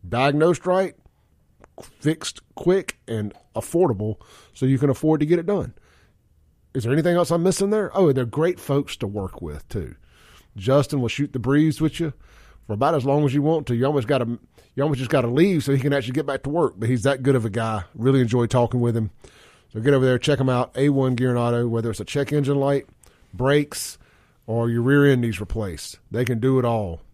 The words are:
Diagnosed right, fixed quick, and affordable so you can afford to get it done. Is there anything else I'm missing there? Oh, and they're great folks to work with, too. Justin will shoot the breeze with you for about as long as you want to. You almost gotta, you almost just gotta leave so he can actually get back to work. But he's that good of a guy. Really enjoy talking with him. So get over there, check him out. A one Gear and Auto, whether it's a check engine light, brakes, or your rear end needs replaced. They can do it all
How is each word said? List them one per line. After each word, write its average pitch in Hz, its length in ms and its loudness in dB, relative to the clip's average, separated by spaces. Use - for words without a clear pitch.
Diagnosed 143 600 2
right, 185 280 0
fixed - 580 -6
quick, - 440 0
and 104 240 -6
affordable 110 600 -2
so - 140 -4
you 135 120 2
can 139 120 2
afford 156 300 0
to 151 60 0
get 170 120 2
it 170 80 -4
done. 202 260 -4
Is 123 100 -4
there 117 80 0
anything 165 240 2
else 175 140 2
I'm 170 120 0
missing 190 280 0
there? 214 260 -2
Oh, 185 120 4
and 135 80 4
they're 127 100 -2
great 160 340 -2
folks 139 380 -4
to 117 80 -6
work 98 340 -8
with, 76 300 -12
too. 87 240 -8
Justin 135 440 2
will 120 80 0
shoot 143 240 -4
the 135 60 -4
breeze 143 420 2
with 156 180 -2
you 160 140 -4
for 110 80 -6
about 143 200 2
as 131 120 0
long 147 180 2
as 135 80 2
you 143 80 2
want 151 280 0
to. 123 60 0
You 117 120 0
almost 139 200 0
gotta, 120 320 -2
you 135 80 -2
almost 139 160 0
just 123 120 -6
gotta 131 160 2
leave 151 380 2
so 139 80 0
he 139 80 2
can 139 120 0
actually 131 200 -2
get 143 140 -4
back 135 160 -6
to 139 80 -6
work. 156 260 0
But 107 120 -4
he's 123 160 0
that 135 180 0
good 135 120 4
of 120 100 0
a 110 60 -2
guy. 110 340 -4
Really 131 260 4
enjoy 120 260 2
talking 123 340 0
with 120 160 0
him. 110 140 -2
So 107 80 -8
get 139 140 4
over 131 100 4
there, 127 140 2
check 139 200 0
him 131 100 2
out. 123 280 0
A 139 140 2
one 131 240 2
Gear 123 160 0
and 120 80 0
Auto, 120 280 0
whether 113 240 -2
it's 107 100 -8
a 101 40 -8
check 143 280 -4
engine 143 280 0
light, 139 260 0
brakes, 143 680 -2
or 117 240 -2
your 117 120 0
rear 143 240 6
end 131 160 4
needs 110 180 -2
replaced. 101 580 -8
They 123 140 0
can 123 160 -2
do 131 180 2
it 123 60 0
all 104 360 -2